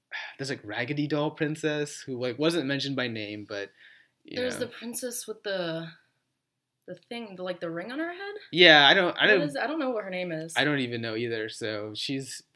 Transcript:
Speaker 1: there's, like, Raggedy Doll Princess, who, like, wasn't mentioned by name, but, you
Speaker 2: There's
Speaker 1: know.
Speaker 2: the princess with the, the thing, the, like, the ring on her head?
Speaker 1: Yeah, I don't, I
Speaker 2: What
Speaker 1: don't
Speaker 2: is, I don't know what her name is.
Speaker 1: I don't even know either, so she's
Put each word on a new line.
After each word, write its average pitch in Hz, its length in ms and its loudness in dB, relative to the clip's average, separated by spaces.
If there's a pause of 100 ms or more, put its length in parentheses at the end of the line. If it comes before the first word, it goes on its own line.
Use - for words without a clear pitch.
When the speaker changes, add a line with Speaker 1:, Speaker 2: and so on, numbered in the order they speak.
(400)
Speaker 1:
there's, 131 100 -6
like, 131 140 -6
Raggedy 123 420 -2
Doll 151 240 0
Princess, 151 720 -2
who, 127 180 -8
like, 123 200 -2
wasn't 156 280 2
mentioned 139 300 -2
by 127 120 0
name, 107 400 -8
but, 101 220 -8 (540)
you - 120 -12
Speaker 2:
There's 247 180 -2
Speaker 1:
know. - 60 -6
Speaker 2:
the 247 80 -4
princess 233 600 -6
with 214 140 -12
the, 165 460 -4 (960)
the 180 80 -14 (140)
thing, 226 280 -10
the, 180 60 -10
like, 180 180 -6
the 170 100 -6
ring 175 220 -8
on 269 60 -6
her 330 140 -4
head? 403 220 -10 (180)
Speaker 1:
Yeah, 156 360 10
I 156 60 10
don't, 180 240 2
I 151 80 4
Speaker 2:
What 202 80 8
Speaker 1:
don't 185 80 4
Speaker 2:
is, 143 140 -4
I 220 100 -2
don't 302 120 -4
know 262 120 -2
what 214 140 -4
her 190 60 -10
name 180 220 -4
is. 160 240 -6
Speaker 1:
I 127 80 4
don't 143 160 2
even 120 200 -4
know 113 140 -4
either, 113 340 -4
so 107 460 -6
she's 135 480 -6 (140)